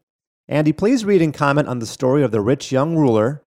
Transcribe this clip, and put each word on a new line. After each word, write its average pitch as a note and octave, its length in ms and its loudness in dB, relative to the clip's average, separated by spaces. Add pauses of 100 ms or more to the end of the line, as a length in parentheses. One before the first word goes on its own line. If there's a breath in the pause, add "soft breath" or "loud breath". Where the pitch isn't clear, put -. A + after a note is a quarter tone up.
(480)
Andy, D3+ 240 0
please A3 340 -2
read G3 160 2
and D#3 120 0
comment C#3+ 340 0
on B2 120 -6
the A2+ 60 -8
story C3+ 380 0
of A2+ 80 -2
the A2 100 -2
rich C3 300 -2
young D3 240 0
ruler C3 560 0